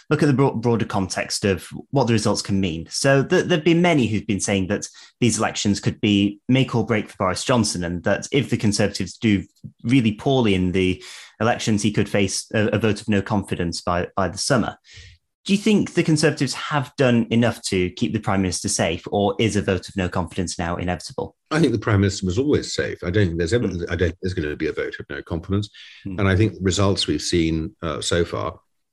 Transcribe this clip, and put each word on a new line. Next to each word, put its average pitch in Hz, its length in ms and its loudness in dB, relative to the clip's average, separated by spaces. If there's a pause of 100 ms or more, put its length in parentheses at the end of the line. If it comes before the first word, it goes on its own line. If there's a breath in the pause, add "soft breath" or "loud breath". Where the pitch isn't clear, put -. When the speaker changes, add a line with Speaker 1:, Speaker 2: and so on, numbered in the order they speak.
(100)
Speaker 1:
look 147 140 2
at - 20 4
the 147 60 4
bro-, 131 220 4
broader 117 300 0
context - 600 -4
of 95 240 0 (220)
what 131 180 2
the 120 40 4
results 107 300 2
can 98 180 0
mean. 82 300 -4
So 139 340 2
th-, 175 200 2
there've 160 200 0
been 170 180 4
many 156 260 4
who've 104 180 -2
been 95 140 0
saying 95 260 0
that 107 220 -4 (320 loud breath)
these 110 180 2
elections 104 400 0
could - 220 -2
be 101 480 2
make 131 260 2
or 113 100 2
break 107 240 -2
for - 100 -20
Boris 92 260 -2
Johnson, 107 400 0
and 85 180 -6
that 98 300 0
if 127 180 0
the 117 60 2
Conservatives 101 600 -2
do 101 280 2 (400)
really 117 280 4
poorly 123 420 0
in 92 180 0
the 92 300 0 (380 loud breath)
elections, 110 420 0
he 107 100 0
could 107 160 0
face - 440 -2
a, 107 160 2
a 110 100 0
vote 104 220 0
of - 80 -8
no 104 140 2
confidence 95 580 -4
by, 90 360 -2
by 98 120 0
the 92 100 -8
summer. 107 380 -2 (680 loud breath)
Do - 80 0
you 196 80 2
think 190 340 2
the 170 80 2
Conservatives 147 520 2
have - 420 -4
done 120 340 4
enough 117 360 2
to 90 240 0
keep - 220 -2
the 110 60 -2
Prime 98 240 0
Minister 92 260 -2
safe, 87 440 -2
or 101 260 0
is 113 160 2
a 101 80 2
vote 92 260 -2
of - 80 -10
no 90 120 0
confidence 87 500 -4
now 87 160 -4
inevitable? 90 640 -6 (160)
Speaker 2:
I 151 80 2
think 151 100 4
the 113 80 0
Prime 104 220 2
Minister 95 260 0
was 90 100 0
always 131 380 0
safe. - 300 -4
I 85 60 -2
don't 101 160 2
think 82 120 -4
there's 85 140 0
ever, 120 160 0
Speaker 1:
Hmm. 87 200 -4
Speaker 2:
I 82 60 -2
don't 87 140 2
think 80 140 -6
there's 92 120 -4
gonna 73 220 -4
be 78 100 -4
a 73 60 -2
vote 69 260 -6
of - 100 -14
no 69 140 -10
confidence. 92 460 -4 (340 loud breath)
Speaker 1:
Hmm. 98 160 -8
Speaker 2:
And 101 80 2
I 95 80 4
think 98 200 2
the - 80 -10
results 95 440 2
we've 73 160 -2
seen, 80 580 0
uh, 80 200 -6
so 87 240 0
far, - 340 -6 (340)